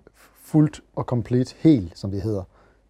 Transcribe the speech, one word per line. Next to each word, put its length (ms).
fuldt 260
og 100
komplet 540
hel, 360
som 160
det 100
hedder, 220